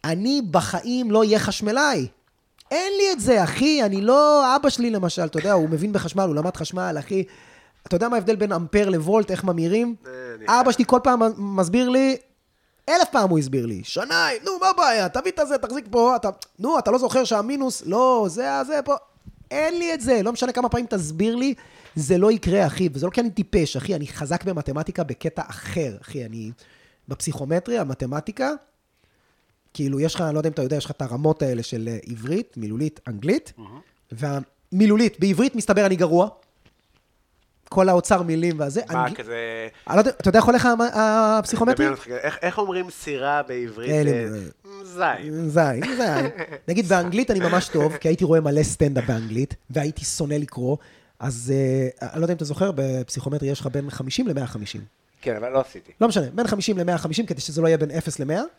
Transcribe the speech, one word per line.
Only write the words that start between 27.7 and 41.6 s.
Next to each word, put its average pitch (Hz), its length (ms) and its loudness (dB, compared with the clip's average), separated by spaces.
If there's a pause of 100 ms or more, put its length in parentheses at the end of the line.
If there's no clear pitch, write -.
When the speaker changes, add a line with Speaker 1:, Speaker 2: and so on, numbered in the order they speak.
Speaker 1:
המתמטיקה, 151 720 -4 (1200)
כאילו, 139 260 -2
יש 156 160 0
לך, 180 60 -4
אני 156 120 -2
לא 151 60 0
יודע 156 100 -2
אם 151 40 -6
אתה 151 80 -2
יודע, 135 140 0
יש 143 100 -4
לך - 60 -12
את - 100 -10
הרמות 139 400 0
האלה 123 220 -2
של, 113 280 -6
אה, 113 60 -8 (100)
עברית, 127 500 -6
מילולית, 120 500 -4
אנגלית, 131 500 -4
Speaker 2:
מהמם. 113 220 -20 (320)
Speaker 1:
והמילולית, 185 1080 2
בעברית, 196 360 2
מסתבר, 208 300 2
אני 190 100 4
גרוע. 175 320 4 (1400)
כל 190 200 4
האוצר 180 340 4
מילים 165 360 0
והזה, 147 300 -2
Speaker 2:
מה, 127 180 0
Speaker 1:
אנג-, 196 100 -6
Speaker 2:
כזה, 113 500 -8 (200)
Speaker 1:
אני - 80 -2
לא 208 60 6
יודע, 254 100 4
אתה - 180 0
יודע 220 100 8
איך 208 60 4
הולך 240 200 4
המ-, 233 160 4 (120)
הפסיכומטרי? 220 800 2